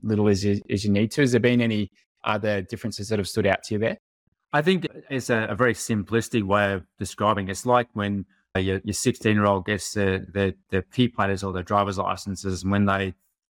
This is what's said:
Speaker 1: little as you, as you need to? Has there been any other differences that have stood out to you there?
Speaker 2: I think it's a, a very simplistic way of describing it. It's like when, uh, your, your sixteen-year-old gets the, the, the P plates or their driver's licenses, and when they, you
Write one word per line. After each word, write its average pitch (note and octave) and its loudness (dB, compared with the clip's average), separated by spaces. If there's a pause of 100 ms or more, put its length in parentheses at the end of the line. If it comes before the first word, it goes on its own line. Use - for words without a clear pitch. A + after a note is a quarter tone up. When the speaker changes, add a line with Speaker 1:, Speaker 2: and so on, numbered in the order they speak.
Speaker 1:
little G#2+ 2
as G2 2
you, G2+ 2 (100)
as G2 -2
you G2+ 2
need G#2+ 2
to? - 0
Has B2 4
there A#2+ 4
been B2 4
any G#2+ 0 (320)
other G#2 0
differences G#2 -10
that A2 0
have F#2+ -4
stood G2+ -2
out F#2+ 2
to A2 -6
you G2+ -2
there? A#2 -2 (540)
Speaker 2:
I D3 2
think E3+ 2 (240)
it's C3 -4
a, A2 2
a G#2+ -2
very A2+ 4
simplistic A2 -2
way G2+ 2
of F#2+ -4 (140)
describing G#2 0
it. - -6
It's F#2+ -8
like B2 2
when, G2+ -4 (300)
uh, F#2+ 2
your, F#2+ 0
your G2+ -4
sixteen-year-old G#2 2
gets G#2 -4
the, F#2+ 0
the, F#2+ 0 (160)
the F#2+ 0
P B2 0
plates G2 -2
or G2 -6
their F2+ -4
driver's G2+ 0
licenses, F#2+ -6
and G2 -2
when G2+ 2
they, G2 0
you F#2 -6 (400)